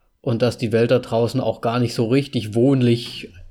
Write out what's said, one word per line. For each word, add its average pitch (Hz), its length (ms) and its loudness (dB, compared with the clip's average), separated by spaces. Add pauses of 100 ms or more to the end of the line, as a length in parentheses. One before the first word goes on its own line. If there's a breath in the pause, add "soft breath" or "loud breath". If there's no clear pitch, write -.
(220)
und 117 200 -2
dass 123 160 0
die 110 140 -4
Welt 117 200 2
da 123 80 4
draußen 117 420 -2
auch - 200 -4
gar 120 180 -2
nicht 117 140 0
so 117 140 0
richtig 113 480 -2
wohnlich 120 720 2 (220)